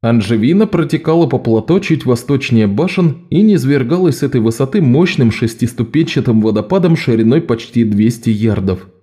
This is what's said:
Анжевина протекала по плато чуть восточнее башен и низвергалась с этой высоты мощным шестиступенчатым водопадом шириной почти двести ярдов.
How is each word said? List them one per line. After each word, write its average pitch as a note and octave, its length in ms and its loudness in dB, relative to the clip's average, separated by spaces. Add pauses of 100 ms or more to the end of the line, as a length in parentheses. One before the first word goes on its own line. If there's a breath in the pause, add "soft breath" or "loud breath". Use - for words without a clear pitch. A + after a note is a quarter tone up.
Анжевина A#2 640 2
протекала E3 580 0
по C3 140 -2
плато A2+ 400 0
чуть E3 260 -2
восточнее A#2+ 640 0
башен D#3 640 -2
и E3 100 2
низвергалась D3 800 2
с - 40 -2
этой C3 160 -2
высоты A#2 400 -2
мощным C#3 520 2
шестиступенчатым A#2 1080 -2
водопадом D#3+ 540 0
шириной A#2 460 2
почти A#2 420 -2
двести A2 460 0
ярдов. G2+ 580 -2 (160)